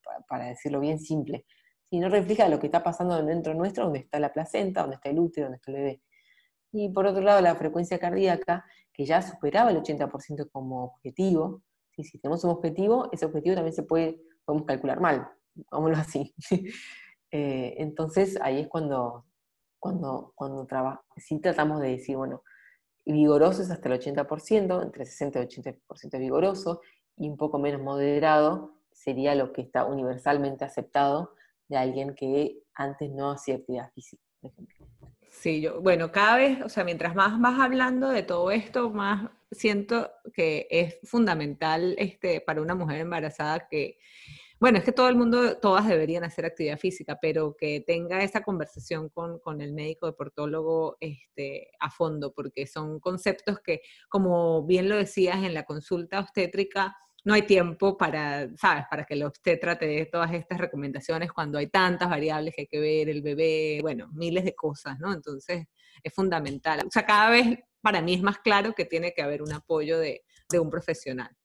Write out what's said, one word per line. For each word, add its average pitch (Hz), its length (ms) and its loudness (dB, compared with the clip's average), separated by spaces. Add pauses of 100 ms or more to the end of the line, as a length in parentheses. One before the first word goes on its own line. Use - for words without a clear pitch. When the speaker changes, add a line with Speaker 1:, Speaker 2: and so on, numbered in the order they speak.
Speaker 1:
pa-, - 260 -14
para 123 160 -8
decirlo 139 340 -6
bien 156 200 -2
simple. 151 460 -6 (440)
¿Sí? 175 100 -2
No 180 100 0
refleja 202 400 4
lo 147 100 2
que 151 60 -4
está 170 180 2
pasando 175 400 0
dentro 160 300 -2
nuestro, 190 300 -2
donde 151 160 0
está 147 200 -6
la 143 140 0
placenta, 190 480 -2
donde 135 140 -4
está 139 140 -8
el 151 100 0
útero, 165 260 0
donde 127 120 -10
está - 140 -12
el 139 60 -6
bebé. 139 240 -4 (720)
Y 208 180 -4
por 190 160 2
otro 196 160 2
lado, 202 200 8
la 170 140 6
frecuencia 170 440 -2
cardíaca, 180 640 0 (260)
que 139 140 -6
ya 165 160 4
superaba 190 480 2
el 175 80 4
ochenta 147 320 -2
por 135 120 -12
ciento 147 280 -10
como 131 340 -8
objetivo, 170 760 -2 (300)
¿sí? 151 120 -12
Si - 140 -16
tenemos 165 260 -4
un 175 80 2
objetivo, 190 600 0
ese 165 140 -4
objetivo 156 300 0
también 160 180 -2
se 151 100 -4
puede, 160 360 0 (260)
podemos 151 200 -2
calcular 131 340 -2
mal, 151 300 2 (240)
digámoslo 160 440 0
así. 151 400 -4
<laughs> 185 360 -4 (580)
Eh, 135 480 -4
entonces, 160 600 0
ahí 135 200 0
es 151 60 -6
cuando, 127 580 -4 (520)
cuando, 170 580 -6
cuando 135 300 -8
traba-, 131 380 -4 (140)
sí 151 220 -6
tratamos 151 420 0
de 131 80 -2
decir, 127 280 -4
bueno, 131 260 -8 (640)
vigoroso 151 560 6
es 180 80 -4
hasta 156 200 -6
el 127 60 2
ochenta 143 300 -2
por 156 160 -6
ciento, 185 400 2
entre 143 240 -8
sesenta 131 340 -6
y 123 40 -2
ochenta 127 280 -10 (140)
por - 140 -20
ciento 127 180 -12
es 131 40 -6
vigoroso, 170 600 0 (360)
y 151 120 -6
un 147 80 -10
poco 151 220 -2
menos 143 220 -2
moderado 147 1000 2 (120)
sería 139 440 -2
lo 131 180 0
que 127 80 -8
está 127 240 0
universalmente 139 800 -2
aceptado 143 680 -2 (340)
de 143 100 -2
alguien 135 380 -2
que 139 440 0 (160)
antes 139 360 -6
no 139 200 -4
hacía 131 240 -4
actividad 127 360 -8
física, - 300 -20 (180)
por 131 120 -18
ejemplo. - 340 -20 (420)
Speaker 2:
Sí, 156 340 -4
yo, 165 200 -4
bueno, 170 300 2
cada 214 260 6
vez, 262 240 4
o 226 80 -8
sea, 202 140 -2
mientras 170 320 -2
más 208 260 4
vas 247 180 4
hablando 254 500 2
de 220 140 0
todo 180 280 0
esto, 226 400 0
más 202 380 -2 (220)
siento 214 600 -2 (220)
que 160 360 0
es 170 340 0
fundamental, 165 960 2
este, 180 420 -2
para 156 220 -4
una 175 140 -2
mujer 156 240 -4
embarazada 156 680 -4
que, 147 300 -4 (600)
bueno, 233 180 6
es - 60 2
que - 80 2
todo 254 180 4
el 247 60 4
mundo, 240 420 4
todas 208 300 4
deberían 170 360 2
hacer 160 220 -6
actividad 151 320 -4
física, 170 420 -4
pero 156 380 0
que 147 280 -4
tenga 170 380 0
esa 202 180 -2
conversación 165 680 -6
con, 170 300 -8
con 151 200 -8
el 147 140 -8
médico 156 320 -6
deportólogo, 160 920 -4
este, 139 800 -12
a 147 100 -4
fondo, 151 420 -2
porque 139 360 -8
son 156 320 -8
conceptos 185 600 -2
que, 160 220 -4 (260)
como 170 580 4
bien 180 220 4
lo 208 80 2
decías 190 480 2
en 180 100 -2
la 151 120 -6
consulta 170 540 -4
obstétrica, 190 760 -2 (300)
no 208 80 4
hay 208 80 8
tiempo 190 560 4
para, 147 580 -2
¿sabes? 156 320 2
Para 151 160 -6
que 147 120 -8
el 143 80 -2
obstetra 165 540 0
te 165 100 -2
dé 151 180 -2
todas 165 260 -2
estas 175 280 -6
recomendaciones 156 760 -4
cuando 147 240 -4
hay 147 100 -2
tantas 180 400 4
variables 156 480 -2
que 143 60 -8
hay 143 60 -8
que 151 120 -4
ver, 151 300 2
el 147 140 -4
bebé, 156 580 0
bueno, 147 320 -6
miles 170 320 -2
de 185 80 -2
cosas, 143 460 -8
¿no? 185 120 -4
Entonces, 156 540 -8 (380)
es - 100 -10
fundamental. 156 720 -2
O - 60 -8
sea, 214 120 4
cada 214 280 6
vez 240 280 4 (220)
para 202 200 2
mí 175 120 0
es 180 80 0
más 202 160 0
claro 208 360 2
que 170 120 -2
tiene 165 260 -2
que 156 120 -4
haber 147 180 -4
un 151 100 -6
apoyo 156 460 -2
de, 156 260 -2 (280)
de 175 80 4
un 156 100 2
profesional. 143 760 -6